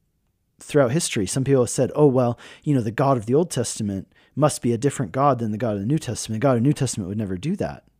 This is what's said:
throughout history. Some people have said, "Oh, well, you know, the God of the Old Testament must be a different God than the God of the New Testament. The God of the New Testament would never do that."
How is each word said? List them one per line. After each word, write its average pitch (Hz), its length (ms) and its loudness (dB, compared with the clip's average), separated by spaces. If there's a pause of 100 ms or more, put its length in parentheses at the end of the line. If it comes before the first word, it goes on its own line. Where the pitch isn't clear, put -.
(600)
throughout 135 320 2
history. 123 340 -2
Some 135 180 -2
people 135 200 4
have 113 80 -2
said, 127 240 0
"Oh, 147 120 6
well, 123 300 2 (240)
you 147 140 0
know, 127 60 2
the 110 100 -2
God 135 260 2
of 101 80 -6
the 120 80 0
Old 160 160 2
Testament 101 600 -4 (240)
must 143 260 2
be 120 100 0
a 117 60 0
different 120 340 -2
God 135 280 2
than 113 120 -2
the 107 60 -4
God 110 160 -2
of 101 60 -2
the 98 80 -4
New 147 100 2
Testament. 110 440 -6
The 143 40 0
God 131 120 4
of - 0 -
the 113 100 2
New 147 60 4
Testament 110 360 -4
would 104 80 -6
never 95 200 -4
do 151 180 -4
that." 71 280 -8 (160)